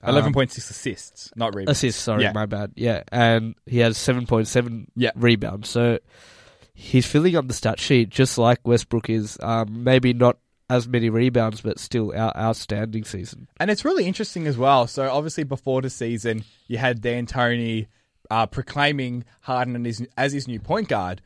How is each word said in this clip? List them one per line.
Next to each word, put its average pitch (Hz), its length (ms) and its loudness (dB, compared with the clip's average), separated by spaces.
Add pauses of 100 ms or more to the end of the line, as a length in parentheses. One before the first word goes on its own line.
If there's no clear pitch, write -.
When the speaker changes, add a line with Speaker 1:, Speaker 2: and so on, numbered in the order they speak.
Speaker 1:
Um, - 80 -2
Speaker 2:
Eleven 143 220 4
point 131 180 2
six - 200 -14
assists, - 640 -12
not 113 180 -2
rebounds. 98 240 0
Speaker 1:
Assists, 120 240 -2
sorry, 110 200 0
Speaker 2:
Yeah. 104 100 2
Speaker 1:
my 107 140 -2
bad. 101 280 -6
Yeah, 113 280 0 (100)
and 113 420 2 (120)
he 120 120 0
has 117 200 4
seven 123 280 0
point 110 220 2
seven 120 480 -2
Speaker 2:
Yeah. 120 180 2
Speaker 1:
rebounds. 107 540 2
So 120 300 2 (760)
he's - 320 2
filling 170 300 4
up 135 120 0
the 117 60 -6
stat - 260 -2
sheet 120 300 4
just - 280 0
like 120 280 4
Westbrook 117 440 2
is. 110 320 -2
Um, 113 420 -4
maybe 127 280 4
not 123 260 4 (300)
as 123 200 0
many 120 200 0
rebounds, 113 520 0
but - 180 -6
still 113 340 -4
out-, 110 220 -2
outstanding 110 680 -4
season. - 420 -12 (140)
Speaker 2:
And 185 100 0
it's 208 140 -2
really 320 200 2
interesting 180 440 -4
as 131 100 0
well. 127 300 6
So 135 200 -2
obviously 151 360 -2
before 131 360 -2
the 131 100 -2
season, 113 520 -4 (240)
you 123 100 -6
had 120 240 0
D'Antoni, 120 880 -2 (460)
uh, 113 140 2
proclaiming 135 760 -2 (200)
Harden 127 340 -2
and 120 100 -4
his, 117 180 -6 (120)
as 139 160 0
his 139 160 -6
new 117 100 -6
point 196 300 -2
guard. 92 380 -2